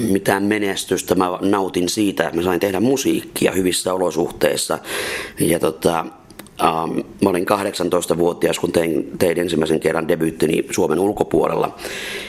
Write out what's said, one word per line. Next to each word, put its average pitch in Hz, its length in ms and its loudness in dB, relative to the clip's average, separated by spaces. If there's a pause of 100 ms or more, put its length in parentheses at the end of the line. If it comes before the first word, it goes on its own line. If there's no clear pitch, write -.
(120)
mitään 98 320 2
menestystä. 98 720 0
Mä 90 260 2
nautin 92 480 2
siitä, 98 340 0
että 76 120 -4
mä 82 80 2
sain 90 160 2
tehdä 95 200 0
musiikkia - 720 0
hyvissä 90 420 0
olosuhteissa. 82 840 0 (600)
Ja 82 200 2
tota, 82 400 0
ähm, - 1000 -4 (240)
mä 101 60 4
olin 90 160 0
kahdeksantoistavuotias, 87 1120 0
kun 85 120 -2
tein, 82 480 0
tein 85 200 2
ensimmäisen 80 400 0
kerran 78 280 0
debyyttini 80 640 0
Suomen 82 280 0
ulkopuolella. 82 760 0 (540)